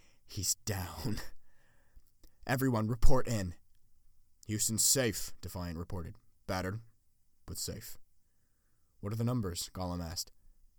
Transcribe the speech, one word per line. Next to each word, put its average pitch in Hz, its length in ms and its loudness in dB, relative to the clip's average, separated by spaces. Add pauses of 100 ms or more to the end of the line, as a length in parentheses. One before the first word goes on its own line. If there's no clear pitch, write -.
(260)
He's - 280 -4 (100)
down. 95 560 -6 (1300)
Everyone, 123 420 0
report 123 400 10
in." 98 260 -4 (920)
"Houston's 107 380 0
safe," - 580 2
Defiant 87 340 -8
reported. 87 380 -8 (320)
"Battered, 95 340 -4 (640)
but - 140 -10
safe." - 400 -10 (1000)
"What 101 120 -8
are 113 40 -4
the 117 80 -2
numbers?" 110 500 -4
Gollum 87 280 -6
asked. 82 300 -10 (460)